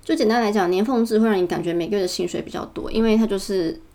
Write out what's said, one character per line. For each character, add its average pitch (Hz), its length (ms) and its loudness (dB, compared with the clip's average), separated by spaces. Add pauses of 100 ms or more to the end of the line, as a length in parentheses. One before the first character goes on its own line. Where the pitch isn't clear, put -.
就 330 100 0
简 269 140 2
单 233 120 2
来 208 120 0
讲， 185 180 2
年 185 140 2
俸 233 200 0
制 220 140 0
会 220 80 4
让 214 100 2
你 180 120 2
感 170 120 -2
觉 170 120 -2
每 170 160 -2
个 208 80 -2
月 196 60 0
的 180 40 0
薪 180 220 -4
水 - 120 -4
比 - 80 -10
较 - 180 -8
多， - 260 -10
因 220 100 2
为 220 140 4
它 220 100 4
就 202 100 -2
是 190 400 -2 (180)